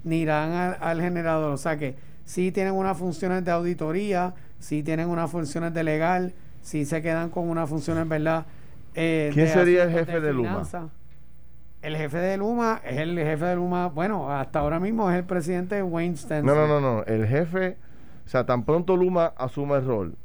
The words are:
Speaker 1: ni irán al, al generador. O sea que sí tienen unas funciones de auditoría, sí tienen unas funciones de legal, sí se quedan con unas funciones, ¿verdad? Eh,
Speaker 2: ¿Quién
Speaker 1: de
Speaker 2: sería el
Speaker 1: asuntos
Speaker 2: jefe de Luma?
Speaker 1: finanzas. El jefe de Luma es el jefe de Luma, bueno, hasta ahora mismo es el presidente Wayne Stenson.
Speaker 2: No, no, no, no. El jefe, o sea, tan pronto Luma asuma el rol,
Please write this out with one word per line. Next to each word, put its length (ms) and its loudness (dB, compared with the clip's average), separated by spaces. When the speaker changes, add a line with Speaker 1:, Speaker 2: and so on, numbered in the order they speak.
Speaker 1:
ni 140 0
irán 340 2
al, 300 0
al 200 0
generador. 520 0
O 40 -2
sea 200 -2
que 180 -4
sí 260 0
tienen 220 0
unas 240 0
funciones 480 -2
de 60 0
auditoría, 840 0
sí 240 -2
tienen 260 0
unas 220 0
funciones 420 -2
de 100 0
legal, 500 2
sí 240 -2
se 160 -2
quedan 280 -2
con 200 -2
unas 200 -2
funciones, 400 0
¿verdad? 360 0
Eh, 400 0
Speaker 2:
¿Quién 140 6
Speaker 1:
de 60 2
Speaker 2:
sería 300 8
el 60 4
Speaker 1:
asuntos 180 2
Speaker 2:
jefe 140 0
de 120 2
Luma? 160 0
Speaker 1:
finanzas. 340 -4
El 160 -4
jefe 200 -2
de 200 0
Luma 460 0
es 140 -4
el 200 0
jefe 280 0
de 100 2
Luma, 340 0
bueno, 420 -2
hasta 280 -2
ahora 200 2
mismo 320 2
es 60 4
el 60 0
presidente 600 -2
Wayne 340 0
Stenson. 280 -2
Speaker 2:
No, 100 6
no, 120 6
no, 140 4
no. 220 2
El 240 2
jefe, 500 0
o 40 -12
sea, 160 2
tan 180 2
pronto 340 4
Luma 400 2
asuma 400 -2
el 80 0
rol, 400 0